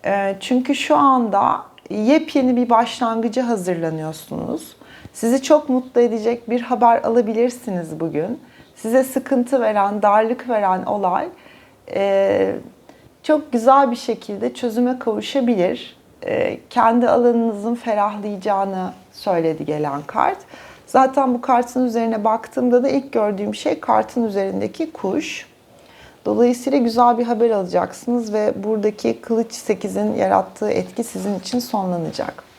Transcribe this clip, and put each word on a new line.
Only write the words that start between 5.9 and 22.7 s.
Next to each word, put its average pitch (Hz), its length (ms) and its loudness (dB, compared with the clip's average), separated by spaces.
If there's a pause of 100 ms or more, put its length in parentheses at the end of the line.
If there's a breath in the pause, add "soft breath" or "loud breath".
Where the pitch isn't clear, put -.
edecek 226 500 0
bir 240 100 0
haber 233 420 2
alabilirsiniz 214 1000 -2
bugün. 160 400 -4 (340 loud breath)
Size 247 300 2
sıkıntı 262 560 0
veren, 208 420 0
darlık 220 460 2
veren 202 340 0
olay, 202 460 -2 (680 loud breath)
e, 196 600 2 (680 loud breath)
çok 302 300 0
güzel 254 380 4
bir 240 60 -4
şekilde 220 580 -6
çözüme 247 440 -2
kavuşabilir. 220 960 -2 (300)
E, - 320 -2 (120)
kendi 240 380 4
alanınızın 233 680 2
ferahlayacağını 202 1160 -2 (200)
söyledi 160 520 -2
gelen 151 420 -4
kart. - 320 0 (480 loud breath)
Zaten 262 480 2
bu 240 60 -4
kartın 247 440 0
üzerine 226 400 -2
baktığımda 240 580 2